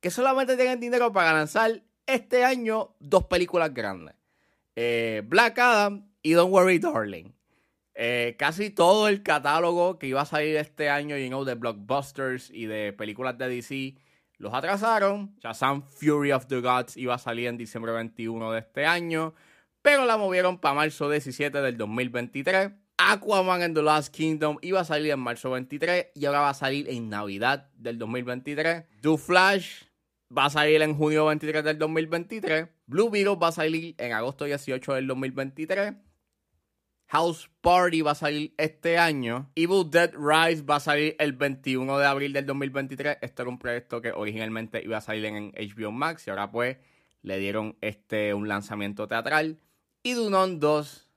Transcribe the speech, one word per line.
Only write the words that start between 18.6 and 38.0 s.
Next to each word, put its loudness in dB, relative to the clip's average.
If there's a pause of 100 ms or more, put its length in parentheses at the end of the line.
año, 0 (460)
pero 4
la 4
movieron 2
pa' 0
marzo -2
diecisiete -2
del -2
dos -4
mil -4
veintitrés. -2 (240)
Aquaman 2
and 0
the 2
Lost 2
Kingdom -2
iba -2
a -2
salir -2
en -2
marzo -6
veintitrés -2
y -4
ahora 2
va 2
a -4
salir -4
en -6
Navidad -4
del -10
dos -8
mil -6
veintitrés. -4 (160)
The 4
Flash 2 (520)
va 4
a 2
salir 4
en 0
junio 2
veintitrés 0
del -2
dos -2
mil -2
veintitrés. -2 (180)
Blue 2
Beetle 2
va 2
a 0
salir -4
en -4
agosto -4
dieciocho -4
del -2
dos -2
mil -4
veintitrés. -4 (1120)
House -2 (100)
Party 4